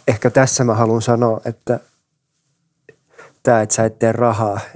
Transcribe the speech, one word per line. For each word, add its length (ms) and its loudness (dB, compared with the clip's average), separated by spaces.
ehkä 220 0
tässä 340 2
mä 100 0
haluan 280 0
sanoa, 420 0
että 360 -6
tää, 200 2
että 120 -2
sä 100 0
et 140 -4
tee 140 2
rahaa, 480 -2